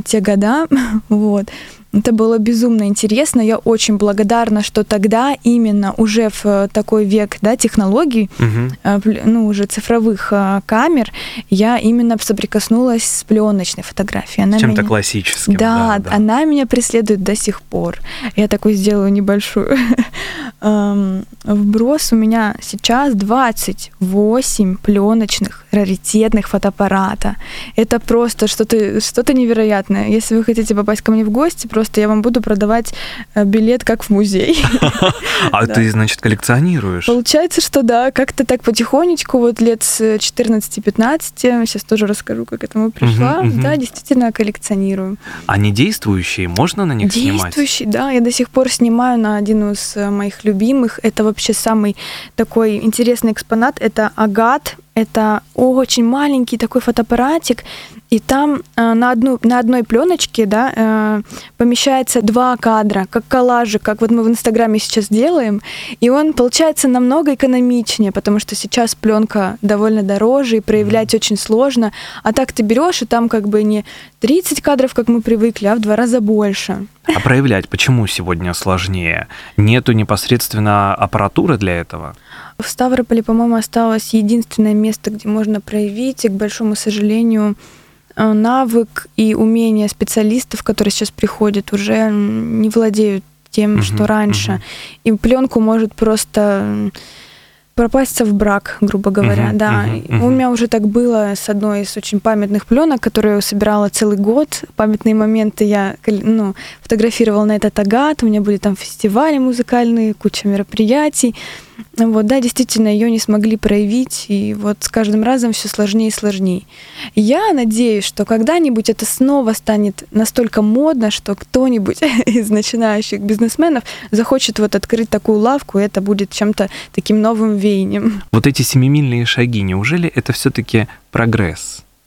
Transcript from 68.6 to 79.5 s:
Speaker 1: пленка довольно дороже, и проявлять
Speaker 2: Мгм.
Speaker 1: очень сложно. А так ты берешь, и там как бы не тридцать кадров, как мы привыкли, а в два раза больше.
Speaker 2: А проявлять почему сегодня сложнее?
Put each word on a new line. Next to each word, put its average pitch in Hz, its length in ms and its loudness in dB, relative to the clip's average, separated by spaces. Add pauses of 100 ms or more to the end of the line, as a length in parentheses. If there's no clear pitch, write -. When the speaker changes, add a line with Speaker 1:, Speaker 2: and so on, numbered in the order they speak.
Speaker 1:
пленка 214 640 0
довольно 214 400 2
дороже, 226 540 2
и 214 40 0
проявлять 214 520 0
Speaker 2:
Мгм. 220 40 4
Speaker 1:
очень 214 200 -2
сложно. 233 560 2 (320)
А 220 80 2
так 262 200 0
ты 240 100 -2
берешь, 262 400 2
и 220 40 -8
там 233 220 0
как 214 180 -2
бы 214 160 2
не 208 220 0 (360)
тридцать 302 420 0
кадров, 262 320 2
как 233 140 -2
мы 233 120 2
привыкли, 220 480 0
а 220 80 0
в 233 40 -2
два 214 140 0
раза 233 260 2
больше. 208 640 -2 (300)
Speaker 2:
А - 40 0
проявлять 123 480 2
почему 117 400 0
сегодня 87 460 -4
сложнее? 90 720 -2 (280)